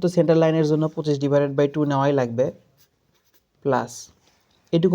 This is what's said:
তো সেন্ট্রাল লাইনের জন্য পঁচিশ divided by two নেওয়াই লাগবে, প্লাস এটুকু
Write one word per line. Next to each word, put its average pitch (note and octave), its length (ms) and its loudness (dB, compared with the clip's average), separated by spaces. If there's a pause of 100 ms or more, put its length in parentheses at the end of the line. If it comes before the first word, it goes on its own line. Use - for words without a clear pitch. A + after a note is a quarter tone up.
তো F3+ 60 -2
সেন্ট্রাল E3 340 2
লাইনের D#3+ 280 2
জন্য D#3 140 0 (100)
পঁচিশ D3+ 300 -2
divided C#3+ 340 0
by D3 160 4
two D3+ 160 -2
নেওয়াই C#3 300 0
লাগবে, A#2+ 260 -2 (1200)
প্লাস A#2+ 280 -2 (800)
এটুকু F3+ 220 2